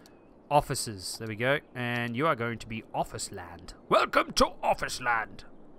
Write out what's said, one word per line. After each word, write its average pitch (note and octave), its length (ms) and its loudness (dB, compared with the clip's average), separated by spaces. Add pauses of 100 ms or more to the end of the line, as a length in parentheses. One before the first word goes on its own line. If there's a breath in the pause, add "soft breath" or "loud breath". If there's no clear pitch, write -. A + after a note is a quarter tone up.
(500 loud breath)
offices. A#2+ 720 2
There A2+ 80 -6
we A2 80 -4
go. C3 240 4 (160)
And A#2+ 400 -2
you C#3 100 2
are D#3+ 100 4
going A#2 220 -2
to - 100 -12
be A#2 160 -8 (120)
office - 360 -4
land. F2 440 -14 (140)
Welcome C4+ 440 4
to - 200 6 (100)
office D#3 360 0
land! A2+ 440 -2 (360)